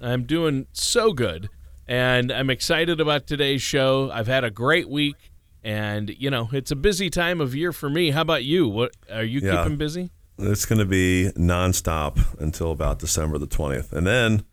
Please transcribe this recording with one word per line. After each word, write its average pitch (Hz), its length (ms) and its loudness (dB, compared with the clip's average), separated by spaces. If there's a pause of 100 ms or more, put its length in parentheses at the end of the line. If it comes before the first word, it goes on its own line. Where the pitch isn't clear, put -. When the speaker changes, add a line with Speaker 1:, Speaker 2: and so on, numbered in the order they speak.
Speaker 1:
I'm 123 220 -2
doing 147 500 -2
so 220 400 0
good, 104 360 -4 (380)
and 123 420 2
I'm 135 200 -2
excited 165 500 0
about 151 280 0
today's 139 340 0
show. 135 500 2
I've 110 160 -4
had 131 160 2
a 113 80 -2
great 127 380 0
week, 143 260 -2 (480)
and, 107 560 -4
you 131 100 -4
know, 117 220 -2
it's 139 200 -4
a 151 40 -2
busy 180 340 2
time 170 300 0
of 131 160 -2
year 165 160 -2
for 147 180 -6
me. 156 220 2
How 151 100 2
about 156 220 0
you? 151 240 2
What, 110 240 0 (180)
are 110 140 -6
you 117 160 -2
Speaker 2:
Yeah. 92 240 2
Speaker 1:
keeping 147 140 0
busy? 156 320 -4 (300)
Speaker 2:
It's 101 260 0
gonna 107 200 2
be 92 500 4
nonstop 87 1040 2
until 78 320 -2
about 73 280 -2
December 78 400 -2
the 71 80 -6
twentieth. 69 440 -2
And 85 140 0
then, 110 480 2